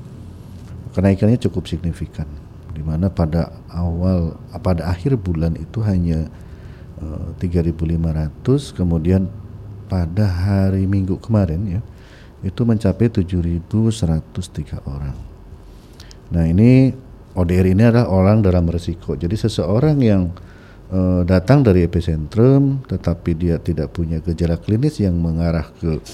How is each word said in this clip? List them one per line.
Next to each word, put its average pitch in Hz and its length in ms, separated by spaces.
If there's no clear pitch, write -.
kenaikannya 98 480
cukup 92 320
signifikan, 82 560
di 76 80
mana 78 240
pada 82 480
awal, 85 640
pada 85 320
akhir 135 320
bulan 82 320
itu 80 320
hanya, 85 400
eh, 80 300
tiga 87 240
ribu 82 240
lima 82 240
ratus, 78 640
kemudian 90 560
pada 92 400
hari 95 640
Minggu 95 320
kemarin 95 560
ya, - 20
itu 101 240
mencapai 110 400
tujuh 92 320
ribu 87 560
seratus 80 560
tiga 69 320
orang. 69 320
Nah, 85 80
ini 120 480
O 90 80
D 87 80
R 92 160
ini 101 160
adalah 117 240
orang 98 320
dalam 90 240
resiko. 85 480
Jadi 85 240
seseorang 117 640
yang, 98 240
eh, 92 320
datang 92 400
dari 92 240
epicentrum 110 1040
tetapi 87 480
dia 82 240
tidak 78 320
punya 80 240
gejala 82 400
klinis 127 400
yang 95 160
mengarah 82 640
ke, 78 240